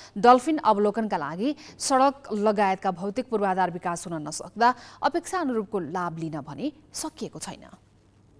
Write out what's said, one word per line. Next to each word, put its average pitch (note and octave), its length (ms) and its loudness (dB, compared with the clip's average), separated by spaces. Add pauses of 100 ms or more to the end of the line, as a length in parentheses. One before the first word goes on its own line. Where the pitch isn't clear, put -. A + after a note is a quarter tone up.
(180)
डल्फिन B3+ 400 6
अवलोकनका G#3 580 2
लागि E3+ 380 -4 (240)
सडक C4+ 440 2 (100)
लगायतका G3+ 580 0
भौतिक G3 380 -4
पूर्वाधार F#3 420 0
विकास E3+ 360 -6
हुन D#3+ 160 -6
नसक्दा G#3 520 2 (280)
अपेक्षा E4+ 360 -2
अनुरूपको A3+ 400 -2
लाभ E3+ 400 -4
लिन D#3 220 -6
भने D3+ 320 -8 (200)
सकिएको - 460 -10
छैन। - 300 -14 (720)